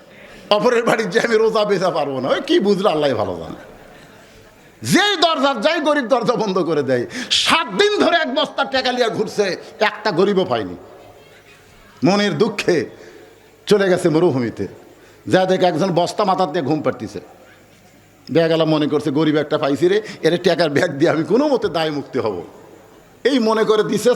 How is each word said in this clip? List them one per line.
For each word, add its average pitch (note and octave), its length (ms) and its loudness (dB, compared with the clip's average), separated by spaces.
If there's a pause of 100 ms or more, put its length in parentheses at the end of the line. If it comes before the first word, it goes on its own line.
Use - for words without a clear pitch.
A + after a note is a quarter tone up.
(500)
অপরের A3+ 340 2
বাড়ির A3+ 260 0
যে G3+ 100 0
আমি A3+ 180 0
রোজা G#3+ 280 2
বেচা F#3+ 240 0
পারবো C#3 300 -2
না।" B2+ 100 -2
ওই - 180 0
কি D#4+ 120 2
বুঝলে G3 300 2
আল্লাহ D3 260 0
ভালো G2 240 -4
জানে। D#2+ 160 -12 (1300)
যেই D#4+ 340 2
দরজা D4+ 460 2
যাই D#4+ 180 0
গরিব D4 260 0
দরজা A#3 300 0
বন্ধ F#3+ 240 -2
করে D3+ 240 0
দেয়। B2 220 0 (240)
সাত - 380 0
দিন G4+ 320 0
ধরে D#4+ 180 2
এক D4 180 -2
বস্তা C#4 300 -2
টাকা B3+ 260 -2
লিয়া A#3+ 180 0
ঘুরছে, F#3+ 480 -2 (220)
একটা G#3 320 0
গরিবও F#3 340 2
পায়নি। G2+ 300 -4 (1300)
মনের G3+ 340 0
দুঃখে F3 480 0 (800)
চলে G3 240 4
গেছে F3 200 2
মরুভূমিতে, C3+ 580 0 (600)
যা F#3 180 2
দেখে F#3 200 2
একজন F3 240 0
বস্তা E3+ 340 0
মাথার F#3 280 0
দিয়ে D3 140 -4
ঘুম D3+ 160 -2
পাড়তিছে। A#2 380 -6 (1120)
ব্যাগওয়ালা D#3+ 340 2
মনে D#3 220 2
করছে, D3 240 -2
"গরিব D3+ 260 2
একটা D3+ 200 -2
পাইছি C#3+ 300 0
রে, G3+ 140 2 (200)
এর D#3+ 220 2
টাকার E3+ 260 2
ব্যাগ D3 220 0
দিয়ে C#3 200 2
আমি D#3 120 0
কোনো A3+ 240 2
মতে A3+ 220 0
দায় D#3+ 220 -2
মুক্তি C#3 280 -6
হব।" G2+ 240 -4 (800)
এই C4+ 160 2
মনে A3 240 2
করে G#3+ 200 2
দিছে G3 320 2